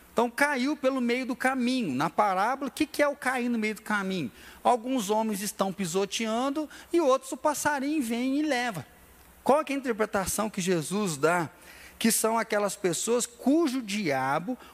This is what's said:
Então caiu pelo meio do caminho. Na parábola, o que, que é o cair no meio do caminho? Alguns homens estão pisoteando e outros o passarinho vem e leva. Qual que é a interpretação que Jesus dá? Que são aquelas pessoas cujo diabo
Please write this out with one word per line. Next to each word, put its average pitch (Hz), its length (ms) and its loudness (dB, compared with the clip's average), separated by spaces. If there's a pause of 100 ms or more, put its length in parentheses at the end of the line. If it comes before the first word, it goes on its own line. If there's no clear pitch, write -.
(120)
Então 233 180 2
caiu 285 460 2
pelo 269 240 0
meio 247 260 0
do 233 100 -4
caminho. 254 580 0
Na 143 160 0
parábola, 214 600 0
o - 40 -10
que, 311 120 -2
que - 160 -2
é 294 60 4
o 285 80 -2
cair 254 320 -2
no 240 100 0
meio 214 180 -2
do - 60 -14
caminho? 190 480 -2 (320)
Alguns 233 480 0
homens 214 320 0
estão 196 300 -2
pisoteando 220 1000 -2 (220)
e 339 80 4
outros 269 320 2
o 294 60 -6
passarinho 294 640 0
vem 247 360 0
e 302 40 0
leva. 247 420 -2 (600)
Qual 285 180 6
que - 80 -6
é 277 40 -2
a 277 40 -2
interpretação 214 720 -2
que 196 100 -8
Jesus 180 560 0
dá? 156 340 2 (480)
Que 226 140 2
são 226 260 2
aquelas 208 380 0
pessoas 220 500 0
cujo 269 560 2
diabo 175 760 -2 (160)